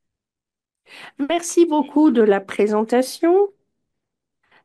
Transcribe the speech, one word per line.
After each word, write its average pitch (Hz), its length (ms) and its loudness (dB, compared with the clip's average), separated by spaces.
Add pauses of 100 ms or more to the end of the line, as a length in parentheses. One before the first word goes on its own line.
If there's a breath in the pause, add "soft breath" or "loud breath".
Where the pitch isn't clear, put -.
(1160 loud breath)
Merci 339 480 0
beaucoup 302 460 0
de 233 100 2
la 202 180 2
présentation. 240 1080 0 (1160 soft breath)